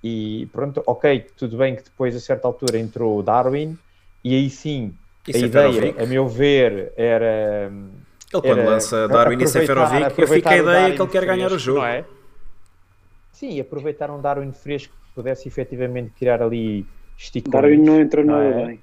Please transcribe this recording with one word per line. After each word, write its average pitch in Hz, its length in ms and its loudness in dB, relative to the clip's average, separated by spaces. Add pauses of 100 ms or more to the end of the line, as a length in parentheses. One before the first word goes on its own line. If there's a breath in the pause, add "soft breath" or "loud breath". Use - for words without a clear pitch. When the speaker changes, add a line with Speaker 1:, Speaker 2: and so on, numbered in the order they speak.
Speaker 1:
E 110 460 -6
pronto, 139 320 -6
ok, 127 400 0 (100)
tudo 113 220 -8
bem 131 180 0
que - 80 -14
depois 123 320 -6
a 123 40 -8
certa 131 280 -4
altura 120 300 -2
entrou 113 400 -2
o 101 60 -4
Darwin, 131 520 0 (480)
e 123 120 0
aí 135 160 2
sim, 131 420 -8 (340)
Speaker 2:
E 131 80 -6
Speaker 1:
a 120 40 2
ideia, 127 340 4
Speaker 2:
Seferovic. 110 300 -2
Speaker 1:
a - 20 -2
meu 131 220 0
ver, 120 680 2
era, 110 760 0 (600)
Speaker 2:
Ele 175 100 -2
quando 123 180 2
Speaker 1:
era 113 100 2
Speaker 2:
lança 110 380 0
Darwin 123 320 2
e 127 60 2
Speaker 1:
aproveitar, - 20 2
Speaker 2:
Seferovic, 135 460 2 (280)
eu 160 60 4
fico 156 220 4
a - 20 6
Speaker 1:
aproveitar - 0 -
o - 20 6
Speaker 2:
ideia 170 120 4 (160)
Speaker 1:
Darwin 190 140 2
Speaker 2:
que - 60 -2
ele 185 100 -2
quer 185 140 0
ganhar 185 220 -2
o - 20 0
Speaker 1:
fresco, 165 160 -4
Speaker 2:
jogo. 131 140 0
Speaker 1:
não 131 80 -2
é? 123 180 -4 (1300)
Sim, 214 280 -10
aproveitar 147 520 -8
um 143 100 -12
Darwin 139 300 -4
fresco 143 420 -10
que - 220 -20
pudesse 127 320 -6
efetivamente 123 680 -6
criar 120 260 2
ali 113 420 -2 (320)
esticões, - 340 -8
Speaker 3:
Darwin 147 300 6
não 156 180 6
entrou 151 240 2
Speaker 1:
não 151 120 2
Speaker 3:
nada 139 260 2
Speaker 1:
é? 117 60 -4
Speaker 3:
bem. 117 160 -12